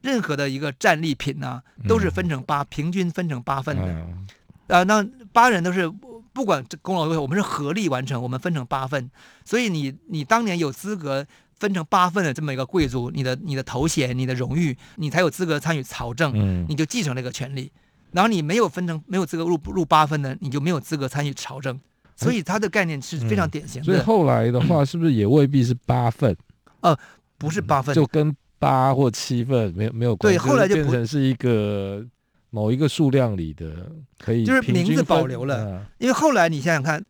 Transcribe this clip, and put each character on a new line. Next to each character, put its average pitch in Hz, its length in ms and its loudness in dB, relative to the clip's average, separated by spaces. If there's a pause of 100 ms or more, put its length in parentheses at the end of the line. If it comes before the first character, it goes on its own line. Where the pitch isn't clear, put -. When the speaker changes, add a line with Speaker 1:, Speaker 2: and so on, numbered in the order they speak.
Speaker 1:
任 247 180 0
何 151 140 -4
的 143 120 -2
一 135 120 -4
个 143 140 -4
战 165 280 2
利 151 140 -2
品 143 240 -6
呢， 127 200 -8 (220)
Speaker 2:
嗯。 110 60 -4
Speaker 1:
都 - 120 4
是 - 80 2
分 180 220 -2
成 139 140 -4
八， 143 220 -2
平 156 260 -6
均 180 180 0
分 180 180 -4
成 131 140 -6
八 135 180 -4
份 123 180 -6
的。 95 100 -4
Speaker 2:
嗯。 85 400 -10 (400)
Speaker 1:
呃， 175 160 6
那 208 200 4 (300)
八 240 160 8
人 185 140 2
都 180 80 0
是， 180 200 0 (420)
不 262 120 -4
管 151 240 0
这 147 140 -14
功 185 120 -2
劳 160 120 0
多 165 80 0
少， 156 60 0
我 139 40 -4
们 143 100 -4
是 202 60 0
合 147 320 -4
力 202 160 -2
完 131 160 -2
成， 123 160 -4
我 123 60 -6
们 127 120 -4
分 180 140 -4
成 139 100 -4
八 131 220 -4
份。 131 240 -6 (340)
所 226 160 0
以 233 100 0
你， 147 280 -4 (120)
你 156 140 -6
当 226 220 2
年 175 140 -2
有 147 120 -2
资 208 240 -8
格 139 300 -4 (300)
分 202 180 -2
成 170 160 -2
八 180 180 4
份 180 160 0
的 151 80 0
这 123 100 -6
么 143 120 -4
一 - 20 -6
个 131 80 -4
贵 151 240 0
族， 123 220 -4
你 151 140 -4
的， 127 200 -2
你 147 120 -6
的 131 80 -4
头 139 240 -2
衔、 127 280 0
你 127 120 -2
的 127 80 -2
荣 127 200 -4
誉， 156 220 0 (200)
你 151 120 -4
才 175 120 0
有 170 80 2
资 185 140 -4
格 156 160 -2
参 160 160 -2
与 139 60 -4
朝 120 320 -10
政， 143 220 0
Speaker 2:
嗯。 92 340 0
Speaker 1:
你 151 60 -2
就 156 100 0
继 240 160 -4
承 135 140 -2
这 127 80 -8
个 123 80 -8
权 135 240 -10
利。 135 160 -10 (400)
然 180 120 2
后 226 60 4
你 180 140 0
没 165 140 0
有 208 120 2
分 180 180 -6
成、 160 200 -4
没 180 100 -2
有 185 80 0
资 165 120 -6
格 165 60 -4
入， 170 220 0
入 190 180 -2
八 156 220 6
分 151 160 -2
的， 135 180 -4
你 135 120 -6
就 139 100 -2
没 156 80 0
有 165 100 0
资 139 160 -6
格 139 120 -2
参 147 200 -4
与 139 60 -6
朝 - 260 -12
政。 131 200 -8 (360)
所 135 160 0
以 214 120 -2
他 202 160 -2
的 202 100 -2
概 196 160 0
念 151 160 -6
是 - 160 -10 (100)
非 107 80 2
常 185 140 0
典 - 180 -10
型 127 140 -12
的。 156 40 -6
Speaker 2:
嗯。 - 20 0
所 185 80 4
以 170 100 6
后 208 200 4
来 120 260 4
的 123 100 2
话， 151 220 4
Speaker 1:
嗯。 - 20 4
Speaker 2:
是 135 120 -6
不 165 60 0
是 156 100 4
也 104 120 4
未 139 220 6
必 135 160 4
是 120 100 2 (140)
八 123 240 2
份？ 107 260 0 (440)
Speaker 1:
呃， - 140 4 (440)
不 143 100 -4
是 175 100 -2
八 139 220 2
份。 135 140 -2
Speaker 2:
就 151 100 6
跟 151 300 0 (240)
八 135 340 4
或 131 160 4
七 120 340 -2
份 117 320 2
没 104 100 0
有， 117 80 -2
没 117 120 -2
有 117 100 2
关 208 160 4
系， 175 60 4
Speaker 1:
对， 131 100 0
后 262 100 6
来 202 100 6
就 196 80 4
不 156 80 2
Speaker 2:
就 - 20 0
是 131 60 2
变 123 80 2
成 117 80 -2
是 143 140 -2
一 131 120 2
个 104 720 -2 (460)
某 110 200 0
一 127 60 0
个 151 100 2
数 143 240 2
量 123 260 2
里 80 160 -6
的 82 380 -12 (260)
可 - 160 -2
以 117 100 2
平 - 20 2
均 262 100 4
分。 262 80 4
Speaker 1:
就 123 100 0
是 123 160 2
名 156 60 2
字 254 80 4
保 156 240 2
留 123 180 -6
了。 120 200 -2
Speaker 2:
嗯。 98 200 -10 (140)
Speaker 1:
因 240 80 0
为 262 60 4
后 311 180 4
来 175 180 4
你 156 100 -2
想 165 140 0
想 147 80 0
看 156 280 -4